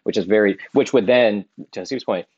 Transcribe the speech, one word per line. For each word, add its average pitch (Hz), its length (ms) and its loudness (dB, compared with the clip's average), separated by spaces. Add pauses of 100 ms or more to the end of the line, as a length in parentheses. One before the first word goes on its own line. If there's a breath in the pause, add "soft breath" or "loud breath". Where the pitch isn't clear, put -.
which 90 120 -4
is 98 80 -2
very, 101 340 2 (140 loud breath)
which 135 200 0
would 113 140 2
then, 110 380 2 (280)
to 95 100 -12
Haseeb's 117 220 -8
point, 92 220 -4 (100)